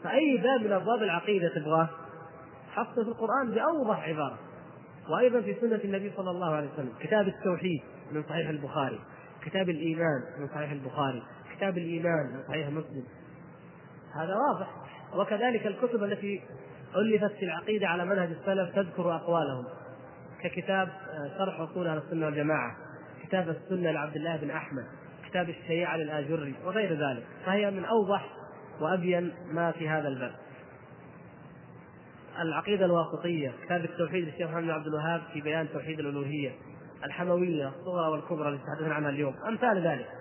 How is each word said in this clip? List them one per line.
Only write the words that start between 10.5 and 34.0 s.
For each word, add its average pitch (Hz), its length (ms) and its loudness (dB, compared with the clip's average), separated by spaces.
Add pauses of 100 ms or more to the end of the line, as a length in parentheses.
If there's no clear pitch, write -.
البخاري، 131 520 -2 (340)
كتاب 196 200 0
الإيمان 165 560 0
من 135 140 -8
صحيح 147 200 -2
مسلم، 147 360 -4 (1120)
هذا 165 200 -2
واضح. 226 320 2 (480)
وكذلك 214 520 2
الكتب 226 360 2
التي 202 380 -2 (540)
ألفت 208 400 6
في 196 100 -2
العقيدة 185 420 0
على 175 180 2
منهج 185 240 4
السلف 185 460 2
تذكر 175 400 2
أقوالهم، 147 500 2 (760)
ككتاب، 185 440 2
آه، 147 500 -8
شرح 185 220 0
أصول 165 280 -2
أهل 156 100 2
السنة 156 280 0
والجماعة، 147 500 2 (480)
كتاب 185 260 2
السنة 175 420 0
لعبد 151 240 -2
الله 160 220 0
بن 147 140 -4
أحمد، 143 340 -4 (440)
كتاب 180 200 0
الشريعة 165 480 0
للآجري 147 580 -2 (100)
وغير 175 440 2
ذلك، 120 140 -2 (220)
فهي 202 260 4
من 190 140 -2
أوضح 202 440 4 (520)
وأبين 175 520 2 (180)
ما 165 200 2
في 160 180 -2
هذا 156 180 2
الباب. 127 280 -4 (2000)
العقيدة 170 440 2
الواسطية، 165 680 2 (140)
كتاب 175 200 0
التوحيد 165 400 0